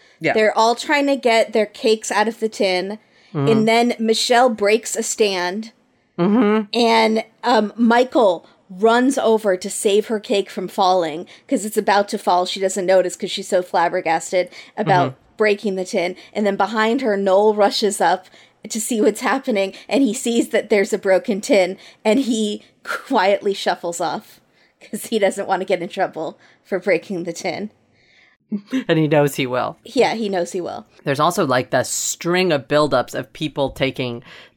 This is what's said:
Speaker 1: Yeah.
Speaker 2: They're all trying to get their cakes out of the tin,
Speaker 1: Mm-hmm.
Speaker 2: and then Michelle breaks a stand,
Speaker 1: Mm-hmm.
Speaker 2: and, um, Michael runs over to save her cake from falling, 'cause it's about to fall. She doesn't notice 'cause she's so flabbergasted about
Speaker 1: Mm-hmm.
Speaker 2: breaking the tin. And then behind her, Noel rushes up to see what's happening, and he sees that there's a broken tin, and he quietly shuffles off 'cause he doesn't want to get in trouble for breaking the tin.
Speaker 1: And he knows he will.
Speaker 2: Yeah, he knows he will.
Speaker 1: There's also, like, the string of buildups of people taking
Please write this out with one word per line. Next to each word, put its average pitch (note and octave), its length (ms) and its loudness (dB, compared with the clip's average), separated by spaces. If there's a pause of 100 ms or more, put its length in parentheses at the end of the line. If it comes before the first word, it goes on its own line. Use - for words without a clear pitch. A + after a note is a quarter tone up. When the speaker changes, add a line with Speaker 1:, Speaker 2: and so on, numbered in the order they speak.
(200)
Speaker 1:
Yeah. D#3+ 140 0
Speaker 2:
They're G#3+ 240 2
all A#3 180 4
trying C#4+ 320 0
to C#4 80 2
get A3+ 380 2
their G#3+ 120 2
cakes A3 460 -2
out G#3 160 0
of A3+ 140 -6
the A3 80 -2
tin, G3 500 -2 (340)
Speaker 1:
Mm-hmm. C#3+ 140 0
Speaker 2:
and A3 200 4
then A#3 320 2
Michelle A#3 500 2
breaks A3 460 0
a A3+ 80 -4
stand, G3 680 -2 (460)
Speaker 1:
Mm-hmm. G#3+ 560 2
Speaker 2:
and, A3+ 500 2 (200)
um, A3 340 0
Michael A#3 680 2 (240)
runs A3+ 480 2
over G#3+ 400 2
to F#3+ 120 -10
save G#3 380 0
her A3 120 -4
cake G3+ 300 -2
from F#3 180 -8
falling, F3+ 580 0 (220)
'cause G3 180 -2
it's G#3+ 120 -6
about G3+ 320 2
to A3 80 -4
fall. F3+ 280 0
She F#3+ 140 -8
doesn't G3 260 -2
notice F3+ 300 2
'cause F#3+ 160 -8
she's G3 160 -10
so F#3 160 0
flabbergasted F3+ 880 -2 (280)
about F3+ 360 2
Speaker 1:
Mm-hmm. - 240 -20
Speaker 2:
breaking G#3 380 0
the F#3 100 -6
tin. F#3 300 -4 (180)
And G#3 120 -2
then G3 120 0
behind A3 440 0
her, A3 140 0
Noel G3 400 4
rushes G#3 460 0
up F3+ 260 0 (400)
to A3 140 -6
see A#3 200 -2
what's - 200 2
happening, G#3+ 520 -2 (140)
and C4+ 160 2
he G#3+ 100 2
sees A#3 360 0
that - 200 -2
there's G#3 240 2
a G3+ 60 -2
broken F#3+ 420 0
tin, F#3+ 360 2 (260)
and A3 160 2
he A3 440 -2 (200)
quietly G3+ 680 0
shuffles F3+ 480 -4
off E3+ 400 -8 (400)
'cause - 260 -12
he A3 120 -2
doesn't G3 280 0
want F3+ 140 -2
to F#3+ 40 -6
get F3+ 160 -2
in E3+ 80 -6
trouble F3 480 -6 (280)
for G3 140 -4
breaking F3 440 -2
the E3+ 100 -8
tin. F3+ 380 -8 (1160)
Speaker 1:
And E3 100 2
he D#3 100 2
knows D3 280 2
he C#3 100 -2
will. B2 380 -4
Speaker 2:
Yeah, G#3+ 320 0
he A3 120 -4
knows F3+ 260 -4
he F#3 80 -6
will. G#2+ 260 -12 (160)
Speaker 1:
There's C#3 160 -2
also, E3+ 260 2
like, B2+ 240 0
the C3 140 0
string F3+ 680 -2
of C#3 160 -2
buildups C#3+ 460 0
of C3+ 180 -10
people D3 380 -4
taking B2+ 540 -4 (340)